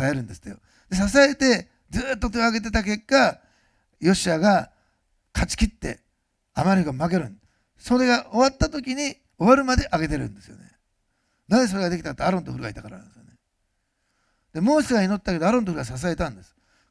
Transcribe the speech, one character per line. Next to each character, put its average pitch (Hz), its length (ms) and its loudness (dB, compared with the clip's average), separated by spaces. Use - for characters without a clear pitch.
え 135 120 0
る 135 80 -6
ん 113 60 -10
で - 60 -16
す - 60 -18
っ - 20 -20
て - 80 -18
よ。 101 100 -18
で、 190 60 -6
支 196 220 0
え 277 180 6
て、 240 340 0
ず - 100 -6
っ - 40 -8
と 240 100 -2
手 202 80 -6
を 233 80 0
挙 226 140 2
げ - 20 -8
て 220 100 -8
た 220 120 0
結 208 220 -4
果、 262 340 2
ヨ 170 140 4
シ 185 160 -2
ュ 170 40 2
ア 160 60 0
が 190 320 2
勝 - 180 -2
ち - 40 -8
切 - 100 0
っ - 40 4
て、 - 320 -10
ア 135 100 -2
マ 190 120 4
レ 185 80 4
ク 147 100 -6
が 135 120 -4
負 165 60 -2
け 185 80 2
る。 113 160 -10
そ - 200 -2
れ 254 100 2
が 240 240 0
終 208 80 0
わ 262 80 6
っ 269 100 -4
た 311 120 0
時 262 260 -8
に、 285 220 -6
終 175 100 0
わ 262 80 8
る 269 100 2
ま 254 100 0
で - 120 0
挙 160 160 -2
げ 160 40 -2
て 147 100 -4
る 127 120 -6
ん 101 60 -16
で 98 60 -20
す - 60 -20
よ 107 100 -20
ね。 - 140 -20
な 220 100 4
ぜ 254 80 2
そ 190 80 -4
れ 196 60 -2
が 180 80 0
で 175 80 -4
き 160 60 -10
た 160 80 -8
っ 139 40 -12
て、 - 80 -8
ア 170 80 2
ロ 185 80 0
ン 147 60 -10
と 131 60 -10
フ 123 80 -10
ル 127 40 -10
が 113 60 -6
い 104 40 -10
た 104 80 -16
か 104 80 -16
ら - 80 -18
な - 60 -20
ん - 40 -20
で - 60 -20
す - 40 -20
よ 117 60 -20
ね。 - 80 -20
で、 156 80 -6
モ 277 180 4
ー 285 40 2
セ 254 100 -4
が 214 100 4
祈 190 100 0
っ 202 80 -6
た 190 120 -4
け 170 60 -2
ど、 160 80 0
ア 208 40 2
ロ 247 80 4
ン 220 60 -2
と 180 80 -4
フ 156 40 -6
ル 139 60 -6
が 123 140 -12
支 147 100 -6
え 165 80 -2
た 160 140 -6
ん 110 60 -16
で 92 80 -20
す。 - 120 -20